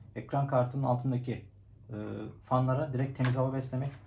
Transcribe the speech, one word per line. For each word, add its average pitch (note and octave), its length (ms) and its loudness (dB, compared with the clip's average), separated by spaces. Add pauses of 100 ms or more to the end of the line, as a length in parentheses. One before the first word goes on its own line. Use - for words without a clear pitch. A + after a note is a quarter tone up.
(160)
ekran C#3 300 -2
kartının C3+ 360 2
altındaki, B2 600 0 (460)
e, G#2+ 40 -8 (500)
fanlara B2+ 480 2
direkt B2+ 260 0
temiz B2+ 180 4
hava C3 160 2
beslemek. C3+ 380 -2 (160)